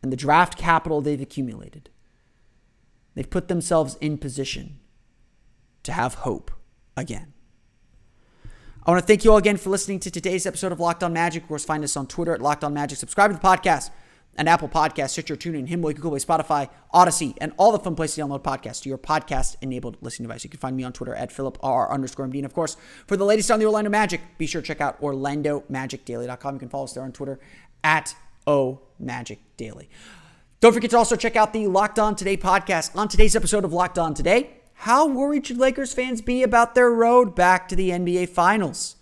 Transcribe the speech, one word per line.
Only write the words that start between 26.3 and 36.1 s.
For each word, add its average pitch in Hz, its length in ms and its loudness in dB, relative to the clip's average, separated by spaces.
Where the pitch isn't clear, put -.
com. 139 160 -8
You 135 60 -12
can 123 80 -16
follow 139 160 -8
us 131 80 -14
there 131 100 -10
on 131 100 -10
Twitter 139 280 -10
at 156 320 0
O 135 360 0
Magic 120 420 -12
Daily. 110 320 -14
Don't 226 120 10
forget 233 180 -2
to 233 80 6
also 233 180 2
check 226 180 -4
out 214 180 4
the 220 140 -2
Locked 202 320 0
On 208 160 2
Today 196 220 -2
podcast. 190 580 0
On 208 140 -2
today's 214 260 10
episode 208 300 2
of 160 80 -4
Locked 180 260 -2
On 160 160 0
Today, 202 400 2
how 262 260 4
worried 285 400 -2
should 240 120 -8
Lakers 262 360 0
fans 254 260 -4